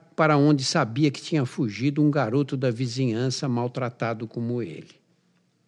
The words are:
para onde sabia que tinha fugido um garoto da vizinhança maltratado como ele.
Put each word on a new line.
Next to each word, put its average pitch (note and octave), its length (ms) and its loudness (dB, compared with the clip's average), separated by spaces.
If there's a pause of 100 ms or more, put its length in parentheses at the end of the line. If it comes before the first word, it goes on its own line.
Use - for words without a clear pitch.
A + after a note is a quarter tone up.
(160)
para D#3 220 4
onde C#3+ 280 6
sabia C#3 460 2
que - 100 -10
tinha D3+ 240 0
fugido C3 580 -2
um D3 80 4
garoto C#3 460 0
da C3 140 0
vizinhança B2 800 -2
maltratado A#2+ 800 -4
como A#2+ 340 -4
ele. D#2+ 280 -12 (760)